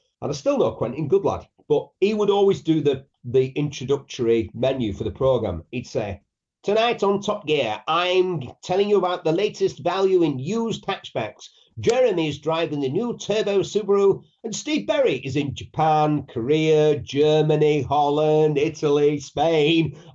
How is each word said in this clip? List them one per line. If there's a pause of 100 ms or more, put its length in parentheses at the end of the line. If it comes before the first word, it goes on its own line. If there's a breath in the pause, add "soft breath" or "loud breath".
(220 soft breath)
And
I
still
know
Quentin,
good
lad. (200)
But (120)
he
would
always
do
the, (180)
the
introductory
menu
for
the
programme.
He'd
say, (400)
"Tonight
on
Top
Gear,
I'm (180)
telling
you
about
the
latest
value
in
used
hatchbacks. (320 soft breath)
Jeremy
is
driving
the
new
Turbo
Subaru, (220 loud breath)
and
Steve
Berry
is
in
Japan,
Korea,
Germany,
Holland,
Italy,
Spain." (180 loud breath)